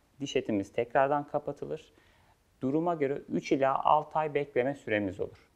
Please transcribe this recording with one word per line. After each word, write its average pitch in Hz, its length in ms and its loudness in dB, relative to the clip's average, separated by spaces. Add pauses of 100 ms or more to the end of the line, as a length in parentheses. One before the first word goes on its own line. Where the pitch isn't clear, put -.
(200)
diş 139 160 -6
etimiz 107 360 -2
tekrardan 143 540 0
kapatılır. 147 680 -8 (680)
Duruma 165 320 0
göre 143 200 -2 (140)
üç - 240 -2
ila 135 320 2
altı 151 340 4
ay 151 160 -2
bekleme 143 400 0
süremiz 104 460 -2
olur. - 360 -8